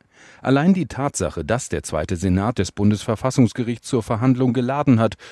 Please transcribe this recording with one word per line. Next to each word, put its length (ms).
Allein 340
die 120
Tatsache, 580
dass 240
der 140
zweite 320
Senat 440
des 120
Bundesverfassungsgerichts 1160
zur 160
Verhandlung 480
geladen 480
hat, 160